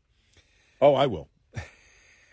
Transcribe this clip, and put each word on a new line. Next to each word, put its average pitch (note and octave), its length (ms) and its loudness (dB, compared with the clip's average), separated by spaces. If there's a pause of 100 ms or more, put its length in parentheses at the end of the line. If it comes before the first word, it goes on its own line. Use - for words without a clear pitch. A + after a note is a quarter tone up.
(800)
Oh, C#3+ 120 4
I C#3 140 0
will. E2+ 200 -8 (1040)